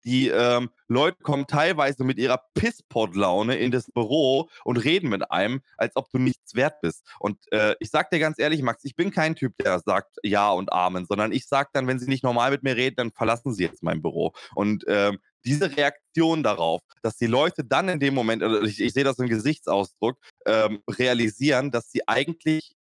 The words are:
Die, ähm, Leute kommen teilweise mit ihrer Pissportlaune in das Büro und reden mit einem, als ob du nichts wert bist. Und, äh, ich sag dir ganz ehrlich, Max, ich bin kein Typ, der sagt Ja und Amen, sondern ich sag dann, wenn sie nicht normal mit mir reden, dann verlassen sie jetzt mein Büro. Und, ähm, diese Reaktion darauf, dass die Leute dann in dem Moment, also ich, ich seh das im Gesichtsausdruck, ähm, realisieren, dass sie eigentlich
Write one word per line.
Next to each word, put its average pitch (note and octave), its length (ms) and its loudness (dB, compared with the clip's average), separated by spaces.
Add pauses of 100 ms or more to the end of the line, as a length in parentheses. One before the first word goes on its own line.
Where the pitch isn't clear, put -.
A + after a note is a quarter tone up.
Die, B2+ 240 2
ähm, A#2+ 400 2 (180)
Leute C#3+ 340 2
kommen C#3 260 -2
teilweise D3 580 0
mit C3 120 0
ihrer B2 220 0 (140)
Pissportlaune G2+ 1040 0
in A#2+ 140 0
das B2 200 -4
Büro C3 560 2 (160)
und A#2+ 140 -2
reden D#3 320 0
mit G2 220 -4
einem, G#2+ 280 -2 (160)
als - 220 -4
ob C3 140 -6
du C3 60 -2
nichts B2+ 380 -2
wert C#3 260 0
bist. - 240 -4 (140)
Und, G2+ 200 -4 (120)
äh, G#2+ 300 2
ich A2+ 80 -10
sag D3+ 220 -2
dir E3+ 80 0
ganz D#3 200 0
ehrlich, D3 220 0
Max, A#2+ 240 -4
ich C#3 100 -10
bin F#3 160 -2
kein D#3 240 0
Typ, A#2+ 220 -4
der F2+ 220 0
sagt G2 440 -2
Ja G2+ 280 2
und F#2 200 -2
Amen, F2+ 360 0
sondern G2+ 260 0
ich - 140 -4
sag C#3 260 -2
dann, C3 140 -2
wenn C3 120 -2
sie B2 80 -8
nicht C3+ 160 -2
normal B2 280 2
mit C3+ 120 -4
mir C3 140 0
reden, B2+ 180 0
dann A#2 160 -4
verlassen A#2 420 -2
sie F2+ 100 -2
jetzt - 200 -6
mein E2 180 -2
Büro. E2 300 -2 (240)
Und, G#2 320 -2
ähm, G2+ 300 2 (260)
diese C#3+ 320 -2
Reaktion D#3+ 680 0
darauf, F2 380 0 (200)
dass A2 160 -4
die A#2 100 0
Leute C#3+ 380 2
dann D3+ 240 0
in E3 100 -2
dem C#3 140 2
Moment, A2+ 300 0
also A2 200 2
ich, G#2 180 -4
ich A2+ 120 -2
seh C#3 100 2
das C3+ 160 0
im B2+ 80 0
Gesichtsausdruck, A2 920 -2 (260)
ähm, G#2+ 440 2
realisieren, B2+ 840 0
dass A#2 200 -4
sie - 160 -2
eigentlich D#3 680 -2 (120)